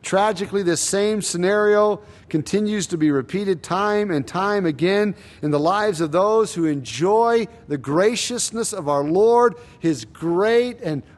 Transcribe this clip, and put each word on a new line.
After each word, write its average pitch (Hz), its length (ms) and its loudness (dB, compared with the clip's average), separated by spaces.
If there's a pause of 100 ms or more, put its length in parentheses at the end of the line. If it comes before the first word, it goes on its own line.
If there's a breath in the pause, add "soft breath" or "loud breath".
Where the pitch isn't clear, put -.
Tragically, 196 600 0
this 170 180 0
same 208 420 -2
scenario 208 800 2 (260 loud breath)
continues 202 600 -2
to 175 100 -6
be 151 120 4
repeated 180 520 -2
time 208 480 -2
and 143 160 -2
time 196 400 -2
again 185 480 0 (280 loud breath)
in 151 100 -2
the 147 60 2
lives 190 420 0
of 156 120 -2
those 208 420 2
who 165 120 -2
enjoy 180 840 0 (180 loud breath)
the 143 120 -4
graciousness 208 960 -2
of 175 160 -6
our 143 160 0
Lord, 226 500 4 (260 loud breath)
his 143 240 -2
great 220 760 0
and 156 220 -6 (160 loud breath)